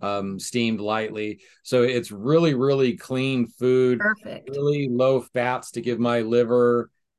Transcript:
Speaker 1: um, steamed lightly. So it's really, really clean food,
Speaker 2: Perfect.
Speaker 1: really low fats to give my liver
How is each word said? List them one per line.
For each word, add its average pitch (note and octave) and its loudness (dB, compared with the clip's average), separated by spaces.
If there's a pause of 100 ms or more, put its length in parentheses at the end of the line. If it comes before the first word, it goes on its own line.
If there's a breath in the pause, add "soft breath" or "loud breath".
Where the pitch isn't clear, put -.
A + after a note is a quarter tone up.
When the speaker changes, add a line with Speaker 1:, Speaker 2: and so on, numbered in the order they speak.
Speaker 1:
um, G2 -6
steamed A2+ -4
lightly. G#2+ -6 (220 soft breath)
So B2+ 2
it's A#2+ 0
really, D3 2
really C3+ 2
clean C3 -2
food, B2 2
Speaker 2:
Perfect. - -4
Speaker 1:
really C#3+ 0
low B2+ 2
fats B2 -4
to A#2+ -8
give A#2 -2
my A#2+ 0
liver A#2+ 2 (280)